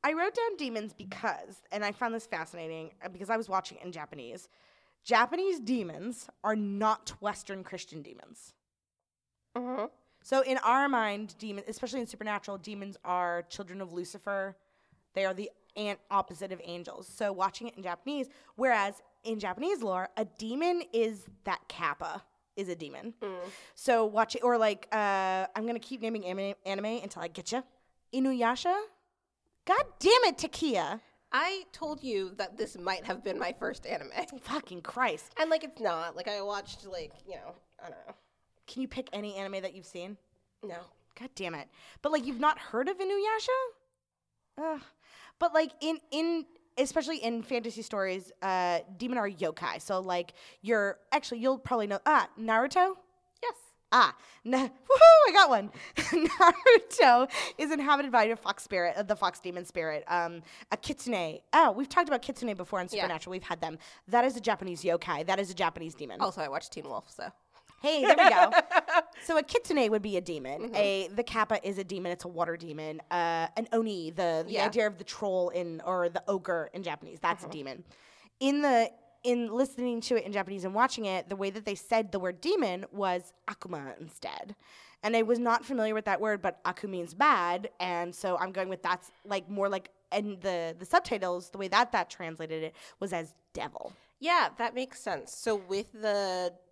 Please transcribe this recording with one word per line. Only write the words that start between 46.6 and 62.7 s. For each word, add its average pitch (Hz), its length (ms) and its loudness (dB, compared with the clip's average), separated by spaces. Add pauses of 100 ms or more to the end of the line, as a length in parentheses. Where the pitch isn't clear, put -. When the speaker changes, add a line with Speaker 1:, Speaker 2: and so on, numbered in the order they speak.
Speaker 1:
especially 285 400 0
in 233 260 -4
fantasy 233 380 -4
stories, 190 500 -4 (100)
uh, 180 380 2 (180)
demon 247 200 -4
are 202 120 0
yokai. 160 520 -4
So, 185 180 -2
like, 180 340 -4 (280)
you're, 202 380 0 (120)
actually, 269 280 -2
you'll 262 180 2
probably 233 300 -2
know, 202 180 -2
ah, 285 240 6 (100)
Naruto? 269 540 4 (500)
Speaker 2:
Yes. - 100 -2 (380)
Speaker 1:
Ah, 220 240 6 (280)
na-, 247 140 0
<laughs> 262 100 0
woohoo, 605 600 12
I - 20 4
got 381 180 10
one. 208 200 2 (140)
<laughs> - 140 -16
Naruto 320 1300 6 (280)
is 302 140 -2
inhabited 285 400 2
by 226 140 6
a 226 100 0
fox - 280 -6
spirit, 175 340 0
uh, 208 60 -2
the 202 120 0
fox 185 240 -2
demon 175 260 -8
spirit. 160 420 -4
Um, 170 340 -2 (300)
a 214 60 -2
kitsune. 190 600 -4 (140)
Oh, 294 180 8
we've 269 180 -4
talked 349 180 4
about 262 140 0
kitsune 233 340 -6
before 185 260 -6